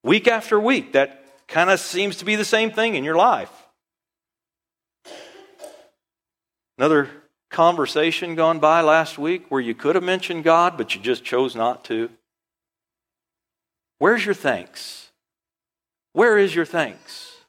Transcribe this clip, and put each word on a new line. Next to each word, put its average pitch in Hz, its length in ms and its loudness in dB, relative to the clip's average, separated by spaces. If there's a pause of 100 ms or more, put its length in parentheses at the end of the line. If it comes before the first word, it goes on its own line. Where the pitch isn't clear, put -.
Week 208 280 2
after 220 280 0
week, 220 360 0
that - 560 -2
kind 170 200 2
of 185 120 2
seems 190 360 -4
to - 80 -14
be 214 120 -2
the 208 80 -2
same 220 260 0
thing 220 240 -2
in 135 80 -4
your 160 140 -2
life. 180 340 2 (3250)
Another 143 320 2 (400)
conversation 165 840 0
gone 160 240 0
by 156 200 4
last 156 380 2
week 170 320 -4
where 135 120 -2
you 117 140 -6
could 143 200 0
have 185 100 0
mentioned 180 400 -4
God, 170 320 2
but 117 180 -6
you 95 60 -16
just 117 240 -4
chose 123 280 -2
not 117 320 -4
to. 117 240 -6 (1900)
Where's 202 260 2
your 202 100 -2
thanks? - 760 -8 (1000)
Where 214 240 4
is 196 180 2
your 165 100 0
thanks? - 720 -8 (120)